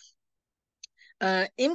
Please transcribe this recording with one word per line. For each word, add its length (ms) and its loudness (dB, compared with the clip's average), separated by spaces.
אה, 220 2
אם 160 2